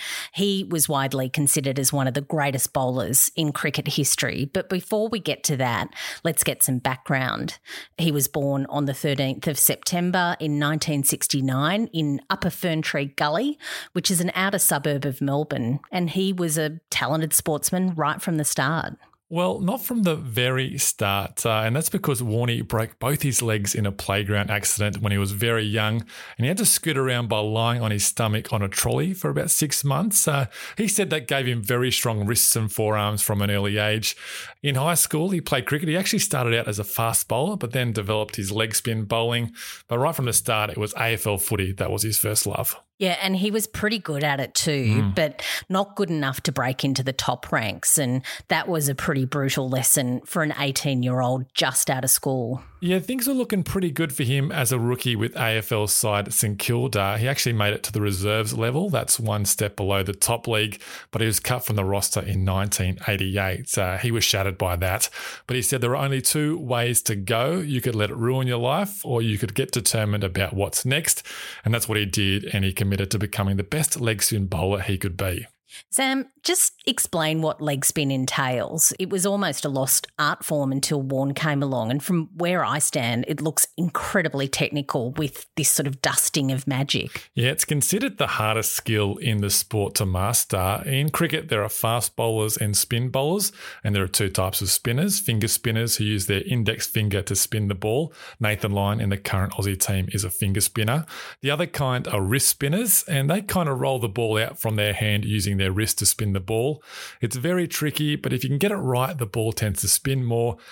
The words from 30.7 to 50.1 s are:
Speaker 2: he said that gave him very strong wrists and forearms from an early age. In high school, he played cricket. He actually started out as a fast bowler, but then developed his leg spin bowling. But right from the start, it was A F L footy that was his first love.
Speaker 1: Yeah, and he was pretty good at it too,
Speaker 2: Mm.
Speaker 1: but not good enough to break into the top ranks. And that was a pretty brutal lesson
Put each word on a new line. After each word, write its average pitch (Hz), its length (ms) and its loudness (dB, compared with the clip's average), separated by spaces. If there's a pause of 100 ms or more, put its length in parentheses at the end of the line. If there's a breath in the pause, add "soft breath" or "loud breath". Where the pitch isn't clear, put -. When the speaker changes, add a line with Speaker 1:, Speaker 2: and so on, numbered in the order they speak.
Speaker 2:
he 214 100 0
said 185 220 0
that 147 180 -2
gave 139 180 2
him 120 160 0
very 123 300 2
strong 107 340 0
wrists 113 300 2
and 110 160 0
forearms 107 500 0
from 101 200 0
an 101 100 2
early 101 260 0
age. 107 380 0 (480 loud breath)
In 143 120 0
high 156 180 2
school, 160 380 2
he 170 100 0
played 127 240 0
cricket. 151 240 0
He 160 80 2
actually 196 220 0
started 117 380 2
out 117 120 -2
as 104 100 -2
a 104 60 -4
fast - 420 0
bowler, 156 300 0
but - 160 -4
then 123 180 0
developed 107 460 -2
his 98 120 -4
leg 110 260 0
spin 113 280 0
bowling. 117 480 0 (380 loud breath)
But 120 80 0
right 151 180 2
from 139 80 0
the 117 80 0
start, 107 380 2
it - 80 -8
was 107 160 -2
A 117 220 0
F 104 120 -4
L 104 100 2
footy 95 360 0
that 98 180 -2
was 104 120 0
his 110 140 0
first 107 300 0
love. 98 320 -2 (200)
Speaker 1:
Yeah, 180 220 2
and 190 140 2
he 202 160 0
was 220 160 -2
pretty 214 320 -2
good 151 240 -2
at 143 160 2
it 127 160 -6
too, - 160 2 (160)
Speaker 2:
Mm. 107 260 4
Speaker 1:
but 151 300 0 (260 loud breath)
not 196 260 0
good 196 140 0
enough 143 320 0
to 151 100 0
break 131 320 0
into 131 200 2
the 131 100 -2
top - 380 -4
ranks. 117 480 0
And 127 240 0 (240 loud breath)
that 160 200 0
was 160 220 0
a 135 60 0
pretty 135 280 0
brutal 135 460 0
lesson 127 560 2